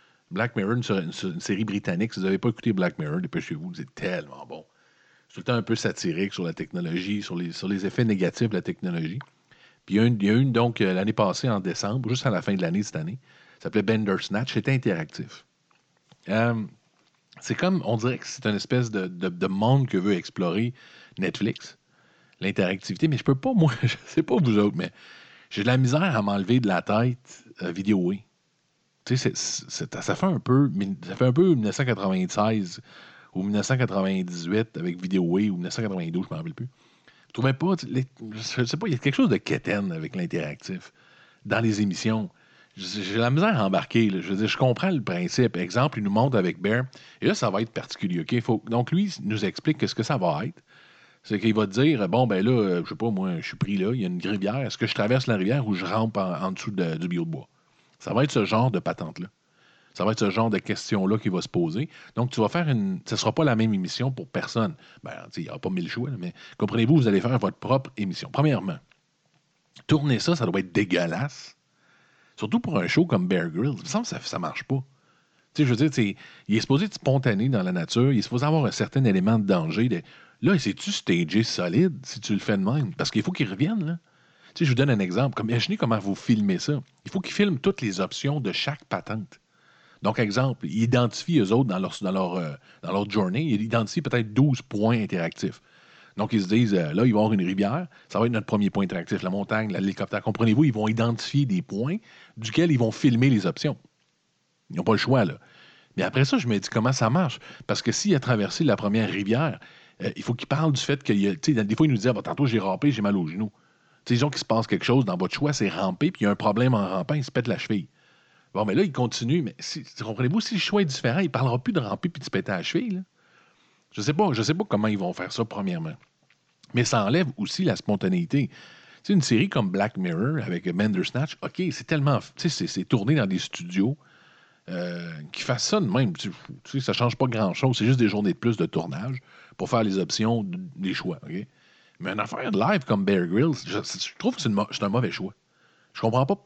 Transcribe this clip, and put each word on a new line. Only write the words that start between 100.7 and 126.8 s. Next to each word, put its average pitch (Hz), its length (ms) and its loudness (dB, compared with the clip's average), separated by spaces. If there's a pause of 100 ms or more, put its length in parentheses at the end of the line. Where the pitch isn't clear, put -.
vont 107 140 -2
identifier 117 580 0
des 95 160 0
points 123 360 -4 (400)
duquel 156 340 2
ils 131 80 4
vont 113 120 2
filmer 127 380 4
les 104 160 4
options. - 320 -2 (920)
Ils 73 60 -8
n'ont 87 60 -4
pas 110 100 4
le 101 40 4
choix, 123 280 4
là. 73 120 -4 (600)
Mais 92 60 0
après 123 200 2
ça, 262 140 2
je 143 100 0
me 107 100 2
dis - 120 -4
comment 120 240 2
ça 117 160 2
marche. 151 300 0 (280)
Parce - 140 -2
que 117 100 -2
s'il 196 240 2
a 139 40 4
traversé 110 440 0
la 117 140 4
première 104 320 0
rivière, 101 500 0 (420)
euh, - 140 -2
il - 80 -12
faut 120 100 -2
qu'il - 140 -8
parle 151 240 2
du 127 100 0
fait 139 220 -2
qu'il 104 160 2
y 98 80 4
a, 95 80 0
tu 147 180 0
sais, 113 100 2
des 104 120 0
fois, 160 120 6
il 147 40 4
nous 123 60 2
dit, « 101 120 0
Ah, 123 40 2
bah, 101 80 -2
tantôt, 135 240 0
j'ai 113 140 2
rampé, 95 320 2
j'ai 113 100 -2
mal 101 160 2
au 85 100 0
genou. » 101 240 -4 (540)
Tu - 80 2
sais, - 20 -
disons 143 140 2
qu'il 139 100 -6
se - 60 -8
passe 113 200 2
quelque 95 200 -2
chose 127 180 4
dans 92 140 -2
votre 90 180 -2
choix, 147 160 0
c'est 117 160 0
ramper, 95 440 0
puis - 100 -8
il - 20 0
y 101 40 4
a 101 40 4
un 101 40 2
problème 113 380 2
en 101 140 0
rampant, 95 280 -2
il 147 80 -2
se - 80 -8
pète - 160 0
la 98 100 0
cheville. 98 300 -2 (640)
Bon, 104 120 0
mais 98 80 0
là, 160 100 4
il 185 80 0
continue, 127 500 0
mais 120 180 -6
si, - 240 -12 (180)
comprenez-vous, 127 380 0
si 220 160 -4
le 185 40 0
choix 202 220 0
est 196 40 4
différent, 131 340 0
il 180 100 0
parlera 131 320 0
plus 240 120 -2
de 175 60 2
ramper 107 300 -4
puis 151 100 -12
de 131 60 -14
se - 40 -10
péter 98 220 -2
la 90 120 -2
cheville, 202 320 -2
là. 185 60 -6 (920)
Je 107 100 -10
sais 143 120 0
pas, 190 200 2
je 113 80 0
sais 113 120 2
pas 185 100 -2
comment 107 240 0
ils 104 100 2
vont 90 160 -2
faire 90 180 -6
ça, 120 140 -2
premièrement. 87 480 -4 (800)
Mais 120 120 4